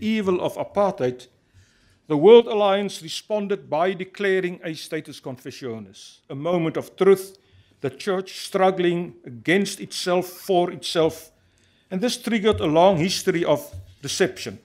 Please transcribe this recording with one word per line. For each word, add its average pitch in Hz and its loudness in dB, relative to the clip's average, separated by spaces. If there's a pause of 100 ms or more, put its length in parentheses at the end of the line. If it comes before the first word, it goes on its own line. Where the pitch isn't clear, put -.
evil 214 0
of - -4
apartheid, 143 -2 (800)
the 156 0
World 226 10
Alliance 202 0
responded 190 -6
by 165 0
declaring 185 -4
a 170 -8
status 156 -12
confessionis, 120 -14 (100)
a 147 -10
moment 160 -2
of - -10
truth, 190 4 (460)
the 135 -4
church - -6
struggling 175 0 (120)
against 160 -2
itself, 180 -4
for 175 -2
itself, 160 -2 (600)
and 190 -4
this 240 0
triggered 214 0
a - -2
long 170 6
history 170 -2
of 147 0 (300)
deception. 139 -4